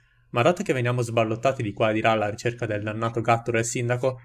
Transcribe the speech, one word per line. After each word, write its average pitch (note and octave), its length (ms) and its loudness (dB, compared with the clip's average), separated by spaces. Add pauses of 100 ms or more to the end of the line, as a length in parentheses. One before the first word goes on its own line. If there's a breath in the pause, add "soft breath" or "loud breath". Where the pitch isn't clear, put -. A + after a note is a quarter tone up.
(300 soft breath)
Ma A#2+ 120 0
dato F3+ 220 2
che E3+ 80 0
veniamo B2 280 0
sballottati A#2 640 0
di G2+ 100 -4
qua A2 180 2
e - 20 0
di A2 80 0
là A2+ 100 4
alla G#2+ 180 2
ricerca A#2 380 -4
del G#2 160 -4
dannato A2+ 380 -4
gatto A#2 320 0
del A2+ 120 2
sindaco, B2 600 -2